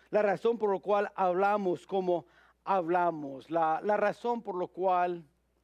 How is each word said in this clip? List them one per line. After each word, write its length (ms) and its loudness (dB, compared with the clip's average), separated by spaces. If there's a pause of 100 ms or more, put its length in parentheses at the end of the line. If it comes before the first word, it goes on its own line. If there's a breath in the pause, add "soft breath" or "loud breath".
(120)
La 100 2
razón 360 0
por 120 0
lo 100 0
cual 360 0
hablamos 720 0
como 400 0 (360 soft breath)
hablamos. 840 -2
La, 340 0
la 140 2
razón 460 -2
por 120 -8
lo 120 -4
cual 580 -2 (380)